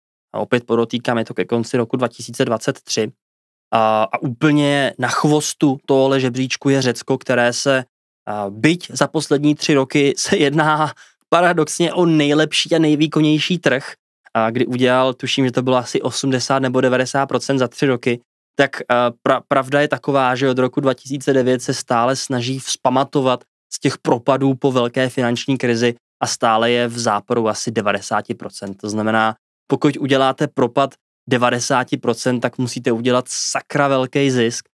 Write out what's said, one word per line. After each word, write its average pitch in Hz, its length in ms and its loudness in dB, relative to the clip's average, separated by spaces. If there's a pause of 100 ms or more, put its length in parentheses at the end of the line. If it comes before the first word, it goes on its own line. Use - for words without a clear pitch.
(360)
A 107 40 -6
opět 120 260 -2
podotýkám, 117 520 -2
je 113 80 -2
to - 80 -14
ke - 120 -2
konci 117 320 -2
roku 120 200 -4
dva 123 100 0
tisíce 120 380 -6
dvacet 113 360 -4
tři. 107 300 -4 (640)
A, 110 300 2
a - 180 -4
úplně 143 800 2
na 127 80 -2
chvostu 147 800 0
tohle 135 340 4
žebříčku 131 500 -2
je 135 120 4
Řecko, 127 360 -2
které 120 360 0
se, 131 320 0 (420)
a, 104 220 -6
byť 139 420 0
za 139 160 0
poslední 147 480 0
tři - 180 0
roky 143 440 2
se - 200 0
jedná 151 560 2 (360)
paradoxně 170 640 2
o 175 120 2
nejlepší 156 720 2
a 160 40 4
nejvýkonnější 151 800 2
trh, 135 360 -2 (400)
a, 113 160 0
kdy 123 160 0
udělal, 127 480 2
tuším, 135 320 -2
že 123 60 0
to 127 100 -2
bylo 127 160 2
asi 123 240 -2
osmdesát 135 580 -2
nebo 127 220 0
devadesát 127 440 0
procent 131 340 -2
za 127 80 2
tři - 180 -4
roky, 120 340 0 (360)
tak, - 340 0
a, 123 220 2
pra-, 131 360 0
pravda 135 340 0
je 147 60 0
taková, 135 480 0
že 135 140 0
od 127 100 0
roku 127 200 -2
dva 135 140 0
tisíce 135 400 -4
devět 127 280 2
se 135 120 -4
stále 120 420 0
snaží 131 440 -4
vzpamatovat 131 840 -2 (300)
z - 60 -10
těch - 180 -2
propadů 135 560 0
po 135 180 0
velké 127 380 0
finanční 120 480 -2
krizi 120 380 0 (280)
a 120 40 -2
stále 117 440 0
je 120 160 0
v 117 120 -8
záporu 117 480 0
asi 107 240 -4
devadesát 104 540 -4 (120)
procent. - 360 -12
To 107 160 -10
znamená, 110 460 0 (320)
pokud 139 300 0
uděláte 135 500 0
propad 131 480 -2 (340)
devadesáti 123 680 0
procent, 120 420 -2
tak 123 180 -4
musíte 120 340 -2
udělat 123 360 0
sakra - 600 -4
velký 135 440 0
zisk. 120 340 0 (140)